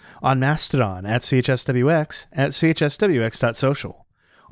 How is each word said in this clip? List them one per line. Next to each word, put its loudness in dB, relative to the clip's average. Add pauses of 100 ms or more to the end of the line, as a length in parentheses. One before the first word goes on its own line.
(220)
on 2
Mastodon 0
at -2
C 2
H 0
S 0
W 2
X, -2
at 0
C 2
H 0
S 0
W 2
X -4
dot 0
social, -4 (460)